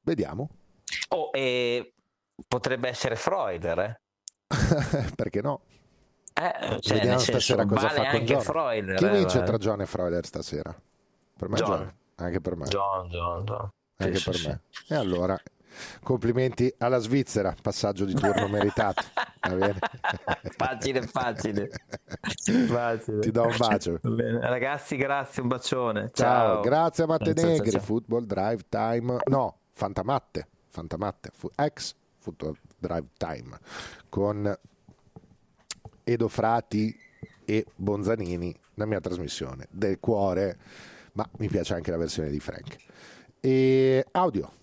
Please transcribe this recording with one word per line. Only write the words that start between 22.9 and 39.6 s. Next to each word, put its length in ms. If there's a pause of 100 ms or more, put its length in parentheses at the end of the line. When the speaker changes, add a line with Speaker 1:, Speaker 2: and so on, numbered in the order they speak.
Speaker 1:
Ti 120
do 160
un 100
bacio. 440
Speaker 2:
Va 80
bene. 300
Ragazzi, 560
grazie, 460
un 60
bacione. 680
Speaker 1:
Ciao, 420
Speaker 2:
Ciao. 60
Speaker 1:
grazie 420
a 40
Matte 260
Speaker 2:
Ciao, 20
ciao, 140
Speaker 1:
Negri, 220
Speaker 2:
ciao. 100
Speaker 1:
Football 440
Drive 440
Time. 560
No, 320 (160)
Fantamatte, 720 (220)
Fantamatte, 640
fu-, 220
ex 400 (240)
Football 360 (220)
Drive 300 (100)
Time, 400 (500)
con 500 (1500)
Edo 220
Frati 680 (480)
e 200 (100)
Bonzanini, 840 (180)
la 100
mia 160
trasmissione 680